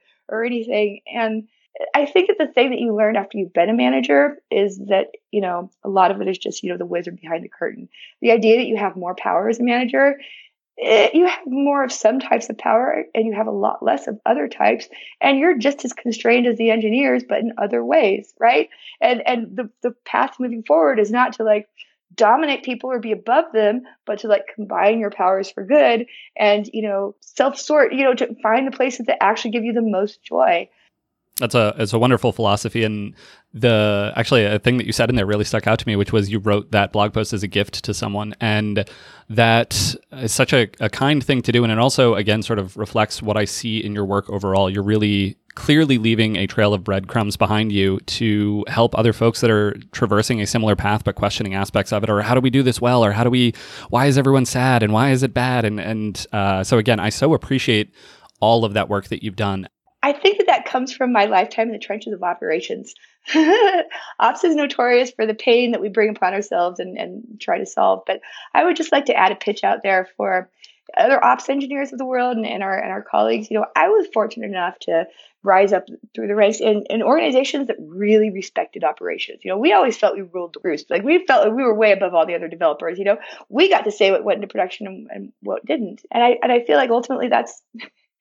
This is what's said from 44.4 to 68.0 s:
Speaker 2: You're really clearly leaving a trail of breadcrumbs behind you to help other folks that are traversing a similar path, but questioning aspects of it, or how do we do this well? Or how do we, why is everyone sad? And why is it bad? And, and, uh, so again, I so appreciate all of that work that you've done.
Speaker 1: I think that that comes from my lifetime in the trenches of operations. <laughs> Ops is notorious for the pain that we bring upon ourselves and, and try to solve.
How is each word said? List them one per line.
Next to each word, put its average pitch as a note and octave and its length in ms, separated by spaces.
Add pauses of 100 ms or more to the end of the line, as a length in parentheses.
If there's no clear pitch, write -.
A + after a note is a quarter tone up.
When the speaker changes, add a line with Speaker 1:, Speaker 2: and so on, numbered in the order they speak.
Speaker 2:
You're G2 120
really G#2 540 (200)
clearly C#3 420
leaving A2 400
a F#2+ 100
trail G#2 260
of F#2 120
breadcrumbs G2+ 500
behind G#2+ 380
you G2 280
to G#2 680
help - 280
other A2+ 140
folks A2+ 300
that A#2 100
are G#2 220 (180)
traversing G#2+ 480
a G2+ 80
similar A2 300
path, G#2 260
but G2+ 120
questioning G2+ 380
aspects G2 380
of G#2 120
it, A2 60
or G#2 120
how A2 120
do B2+ 60
we B2+ 100
do C3+ 140
this B2 160
well? A#2+ 240
Or G#2 80
how A2 140
do B2 40
we, B2 240 (360)
why B2 160
is C#3 120
everyone C3+ 280
sad? B2+ 380
And G#2+ 100
why B2+ 180
is C3 100
it B2+ 120
bad? B2 320
And, G#2 160
and, G#2+ 500
uh, G2 320
so A#2+ 140
again, A2 240
I G#2 80
so C#3+ 240
appreciate A#2+ 600 (460)
all A2+ 240
of G2+ 100
that G2+ 140
work G2 220
that - 120
you've G2+ 140
done. F#2+ 320 (360)
Speaker 1:
I C#4+ 100
think - 240
that - 100
that - 180
comes C4 280
from B3 180
my G#3 140
lifetime G#3+ 420
in A3+ 60
the G#3 60
trenches G#3+ 340
of F3+ 80
operations. F3+ 720 (340)
<laughs> - 80 (840)
Ops A3+ 240
is E4 120
notorious B3+ 540
for A3 160
the A3 80
pain A#3+ 380
that G#3+ 100
we G#3 80
bring G#3+ 200
upon G3 260
ourselves F3+ 440
and, F#3 160
and G#3 440
try - 180
to - 80
solve. - 400